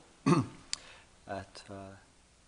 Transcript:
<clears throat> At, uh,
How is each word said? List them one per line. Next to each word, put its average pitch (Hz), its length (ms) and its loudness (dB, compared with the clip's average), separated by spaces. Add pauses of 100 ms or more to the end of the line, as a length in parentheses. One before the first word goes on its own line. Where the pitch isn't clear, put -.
<clears throat> - 1200 0
At, 98 420 -8
uh, 98 240 -12 (540)